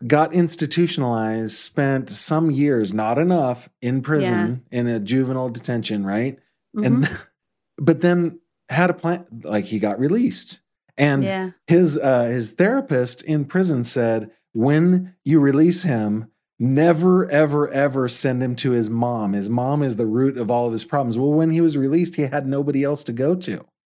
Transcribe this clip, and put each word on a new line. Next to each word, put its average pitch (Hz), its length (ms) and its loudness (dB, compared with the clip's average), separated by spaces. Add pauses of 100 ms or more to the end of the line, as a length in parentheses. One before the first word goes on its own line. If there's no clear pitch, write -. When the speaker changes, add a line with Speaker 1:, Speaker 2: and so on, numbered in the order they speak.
Speaker 1:
got 156 280 2
institutionalized, 123 1200 0
spent 135 540 0
some 160 420 2
years, 131 420 2
not 110 240 0
enough, 151 520 0 (120)
in 127 200 -2
prison, 123 680 -2
Speaker 2:
Yeah. 123 100 -2
Speaker 1:
in 120 60 0
a 117 120 -2
juvenile 127 500 -2
detention, 113 560 -4
right? 113 320 -4 (380)
Speaker 2:
Mm-hmm. 214 80 -2
Speaker 1:
And 240 240 2 (380)
<laughs> - 320 -20
but 160 240 2
then 175 400 0 (280)
had 175 200 2
a 175 40 -2
plan, 175 320 -4 (180)
like, 101 220 -2
he 110 140 -4
got 101 200 -2
released. 185 600 -2 (380)
And 139 260 2
Speaker 2:
Yeah. 185 280 -4 (160)
Speaker 1:
his, 170 300 4
uh, 131 280 2
his 120 260 -2
therapist 180 680 0
in 151 240 -2
prison 147 400 0
said, 113 460 0 (200)
"When 165 720 2
you 151 160 4
release 151 440 4
him, 110 460 -2 (320)
never, 165 720 2
ever, 147 400 2
ever 135 380 0
send 127 340 0
him 123 140 -2
to 131 140 -2
his 113 180 0
mom. 113 420 -2
His 101 180 -4
mom 131 320 -2
is 127 140 -2
the 117 100 -2
root 127 320 0
of 117 140 -4
all 120 140 0
of 113 80 -2
his 110 100 -2
problems." 123 340 -2
Well, 139 140 0
when 160 200 2
he 165 100 0
was 156 160 2
released, 156 380 0
he 151 80 -2
had 139 220 -4
nobody 139 380 -2
else 143 220 -2
to 120 80 -6
go 139 200 0
to. 180 260 -6 (280)